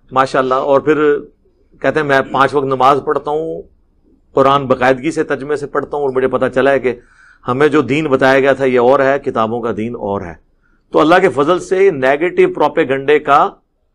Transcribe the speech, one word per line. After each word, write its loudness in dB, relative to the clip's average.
माशाल्लाह। 0
और 2
फिर 0
कहते -2
हैं, -4
"मैं 2
पांच 2
वक्त 0
नमाज 2
पढ़ता -4
हूँ, -6
कुरान 2
बाकायदगी 0
से -2
तर्जुमे -6
से -8
पढ़ता -6
हूँ, -2
और -2
मुझे 0
पता -2
चला 0
है 2
कि -4
हमें 2
जो 2
दीन -4
बताया 2
गया 2
था -2
ये 2
और 4
है, 0
किताबों -4
का -4
दीन -8
और -6
है।" -16
तो 0
अल्लाह 4
के 4
फजल 0
से 0
नेगेटिव 0
प्रोपेगेंडे 0
का 0